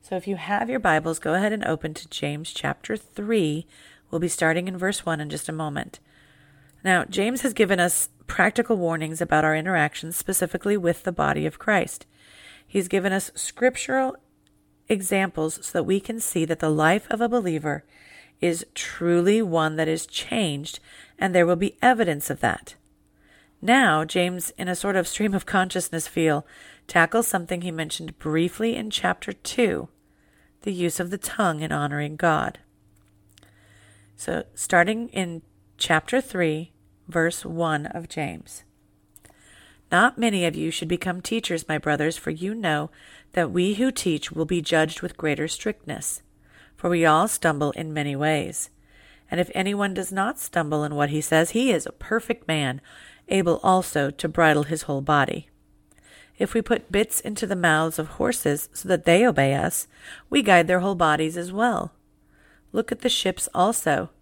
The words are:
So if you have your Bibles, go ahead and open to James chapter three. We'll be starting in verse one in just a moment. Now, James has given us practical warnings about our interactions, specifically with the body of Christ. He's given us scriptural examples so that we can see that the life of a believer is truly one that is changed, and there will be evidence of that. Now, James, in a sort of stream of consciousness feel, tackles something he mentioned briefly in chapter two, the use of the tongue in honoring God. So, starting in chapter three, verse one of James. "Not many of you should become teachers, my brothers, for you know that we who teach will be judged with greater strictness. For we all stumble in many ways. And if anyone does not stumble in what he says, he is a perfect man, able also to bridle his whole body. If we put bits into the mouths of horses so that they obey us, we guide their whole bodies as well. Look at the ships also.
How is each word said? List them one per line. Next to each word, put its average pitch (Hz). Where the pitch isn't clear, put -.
So 190
if 180
you 196
have 202
your 262
Bibles, 160
go 160
ahead 196
and 208
open 156
to -
James 147
chapter -
three. 202
We'll 165
be 170
starting 165
in 185
verse 185
one 160
in 151
just 147
a -
moment. 156
Now, 180
James 214
has 254
given 196
us 175
practical 220
warnings 160
about 156
our 156
interactions, 160
specifically 196
with 170
the 185
body 151
of -
Christ. -
He's 190
given 190
us 190
scriptural 262
examples 190
so -
that 156
we 196
can 226
see 165
that 160
the 160
life 156
of 220
a 233
believer 156
is 170
truly 175
one 160
that 156
is 160
changed, 156
and 185
there 175
will 175
be 202
evidence 214
of 139
that. -
Now, 190
James, 180
in 180
a 180
sort 196
of 170
stream 208
of -
consciousness 180
feel, 156
tackles 185
something 175
he 180
mentioned 160
briefly 175
in 214
chapter 185
two, -
the 208
use 175
of 175
the 196
tongue 170
in 156
honoring 147
God. -
So, -
starting 220
in 170
chapter 170
three, 170
verse 170
one 156
of 170
James. -
"Not 233
many 202
of 165
you 156
should 160
become 180
teachers, 190
my 151
brothers, 151
for -
you 180
know 160
that 160
we 180
who 254
teach 160
will 160
be 175
judged 160
with -
greater 147
strictness. -
For -
we 165
all 160
stumble 147
in 156
many 147
ways. 151
And 175
if 175
anyone 196
does 185
not 196
stumble 151
in 147
what 147
he 151
says, 165
he 247
is 175
a -
perfect -
man, 139
able 175
also 180
to -
bridle 151
his 151
whole 139
body. 143
If -
we 226
put -
bits 214
into 214
the 190
mouths 160
of 156
horses -
so -
that 180
they 185
obey 139
us, -
we 285
guide 175
their 180
whole 190
bodies 160
as 175
well. 220
Look -
at 226
the 247
ships -
also. 180